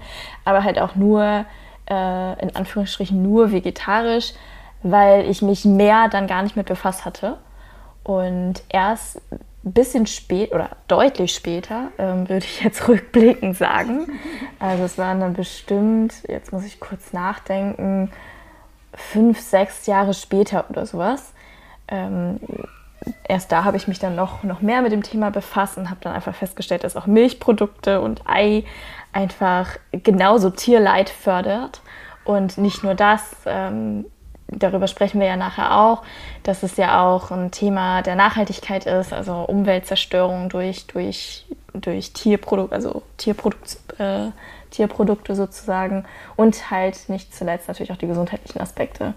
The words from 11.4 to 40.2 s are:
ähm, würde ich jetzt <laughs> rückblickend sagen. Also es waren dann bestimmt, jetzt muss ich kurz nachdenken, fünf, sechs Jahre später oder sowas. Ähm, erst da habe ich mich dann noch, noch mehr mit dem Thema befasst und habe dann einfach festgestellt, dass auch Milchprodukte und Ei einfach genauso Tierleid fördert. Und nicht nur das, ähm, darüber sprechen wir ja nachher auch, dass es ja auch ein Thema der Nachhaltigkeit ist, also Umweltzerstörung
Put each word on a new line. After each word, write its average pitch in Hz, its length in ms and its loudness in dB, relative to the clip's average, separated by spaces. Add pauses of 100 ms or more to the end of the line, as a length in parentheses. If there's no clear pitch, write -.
ähm, 185 320 -2
würde 190 160 -2
ich - 180 -8
jetzt - 240 -2
<laughs> - 0 -
rückblickend 226 720 6
sagen. 240 500 0 (520)
Also 185 240 -2
es 180 140 -6
waren 190 220 -2
dann 180 140 -2
bestimmt, 214 800 0 (140)
jetzt - 240 -10
muss 190 140 -6
ich - 140 -16
kurz - 340 -16
nachdenken, 196 1000 -4 (800)
fünf, 226 460 2
sechs - 460 0
Jahre 196 280 2
später 196 560 0
oder - 160 -6
sowas. 208 480 -4 (540)
Ähm, 185 520 -6 (880)
erst 185 240 -4
da 170 120 2
habe 196 140 2
ich - 100 -8
mich 185 120 -4
dann 185 160 -4
noch, 185 280 -4
noch 180 180 -6
mehr 233 200 2
mit 233 100 2
dem 208 120 0
Thema 214 260 -2
befasst 202 480 -4
und 185 120 -8
habe 185 120 -10
dann - 120 -8
einfach 185 200 -8
festgestellt, - 500 -6
dass - 120 -6
auch 190 100 -8
Milchprodukte 208 960 2
und 220 240 -4
Ei 214 380 2 (500)
einfach 185 640 -2 (140)
genauso 190 580 4
Tierleid 196 600 4
fördert. 202 720 -2 (420)
Und 196 340 0
nicht 202 260 0
nur 190 120 0
das, 208 260 4 (240)
ähm, 208 600 -4 (420)
darüber 190 400 0
sprechen 202 320 -2
wir 196 80 4
ja 185 80 -2
nachher 190 440 0
auch, 220 240 4 (400)
dass 190 200 -2
es 185 140 -6
ja 180 280 4
auch 185 260 2
ein 180 200 -4
Thema 185 500 0
der 180 140 -2
Nachhaltigkeit 202 720 0
ist, 185 280 -2
also 175 280 -6
Umweltzerstörung 185 1080 0